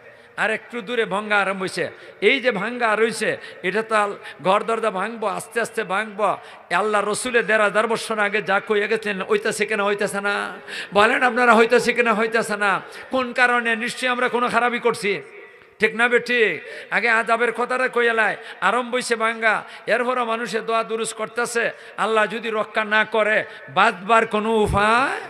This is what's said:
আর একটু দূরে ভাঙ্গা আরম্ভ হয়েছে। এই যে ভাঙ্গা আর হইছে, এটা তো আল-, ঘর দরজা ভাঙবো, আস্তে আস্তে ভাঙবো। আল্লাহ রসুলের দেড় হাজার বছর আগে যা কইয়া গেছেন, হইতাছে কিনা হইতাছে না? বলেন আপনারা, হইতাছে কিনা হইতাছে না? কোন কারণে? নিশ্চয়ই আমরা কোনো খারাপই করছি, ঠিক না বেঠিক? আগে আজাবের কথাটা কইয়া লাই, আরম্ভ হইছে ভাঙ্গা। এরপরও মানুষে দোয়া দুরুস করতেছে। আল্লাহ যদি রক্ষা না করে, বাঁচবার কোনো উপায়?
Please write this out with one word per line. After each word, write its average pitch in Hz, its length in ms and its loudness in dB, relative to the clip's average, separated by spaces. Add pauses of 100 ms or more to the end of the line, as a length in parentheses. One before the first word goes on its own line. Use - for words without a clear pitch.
(380)
আর 196 140 0
একটু 233 300 -6
দূরে 226 240 -2
ভাঙ্গা 208 320 -2
আরম্ভ 190 220 0
হয়েছে। 170 300 -4 (320)
এই 247 180 4
যে 247 120 0
ভাঙ্গা 226 360 -2
আর 214 120 2
হইছে, 214 380 0 (260)
এটা 185 200 0
তো 220 120 -2
আল-, 202 480 -2
ঘর 202 200 4
দরজা 220 280 -2
ভাঙবো, 208 360 -6
আস্তে 180 340 -4
আস্তে 220 220 -4
ভাঙবো। 196 540 -2 (380)
আল্লাহ 208 300 2
রসুলের 226 400 0
দেড় 214 180 2
হাজার 208 240 2
বছর 220 320 -2
আগে 202 220 0
যা 196 180 0
কইয়া 202 280 0
গেছেন, 208 340 -2
হইতাছে 208 440 0
কিনা 202 180 -2
হইতাছে 202 380 0
না? 202 360 -2 (360)
বলেন 240 300 4
আপনারা, 240 320 6
হইতাছে 233 380 6
কিনা 233 200 2
হইতাছে 220 440 0
না? 196 240 0 (300)
কোন 247 220 -2
কারণে? 240 420 2
নিশ্চয়ই 240 340 -4
আমরা 247 200 0
কোনো 240 200 0
খারাপই 233 300 0
করছি, 202 420 -2 (580)
ঠিক 214 160 2
না 240 120 2
বেঠিক? 233 540 2 (320)
আগে 202 160 0
আজাবের 226 420 2
কথাটা 247 360 -2
কইয়া 233 260 2
লাই, 208 240 0 (240)
আরম্ভ 233 320 0
হইছে 240 220 0
ভাঙ্গা। 220 480 0 (240)
এরপরও 240 380 0
মানুষে 226 360 -4
দোয়া 226 220 -2
দুরুস 220 300 -6
করতেছে। 220 580 -4 (260)
আল্লাহ 214 300 2
যদি 220 220 -6
রক্ষা 214 340 -2
না 214 220 2
করে, 214 400 0 (240)
বাঁচবার 208 580 4
কোনো 214 280 0
উপায়? 220 760 2